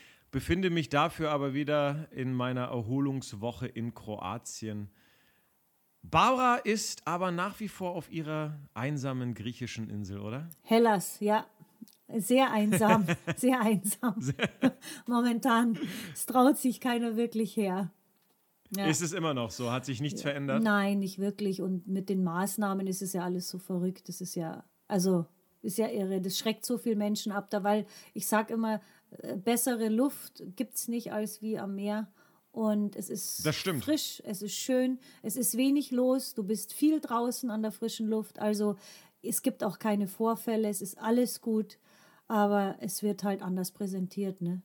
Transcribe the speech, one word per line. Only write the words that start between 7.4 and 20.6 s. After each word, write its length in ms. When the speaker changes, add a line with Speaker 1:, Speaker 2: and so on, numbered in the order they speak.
Speaker 1:
wie 80
vor 220
auf 200
ihrer 480
einsamen 640
griechischen 560
Insel, 300
oder? 280
Speaker 2:
Hellas, 580
ja. 240
Sehr 440
einsam, 520
Speaker 1:
<laughs> 140
Speaker 2:
sehr 240
einsam. 580
Speaker 1:
Sehr 300
Speaker 2:
Momentan, 720
es 100
traut 320
sich 240
keiner 360
wirklich 380
her. 360
Ja. 100
Speaker 1:
Ist 160
es 100
immer 220
noch 160
so? 220
Hat 120
sich 160
nichts 220
Speaker 2:
Ja. 80
Speaker 1:
verändert? 320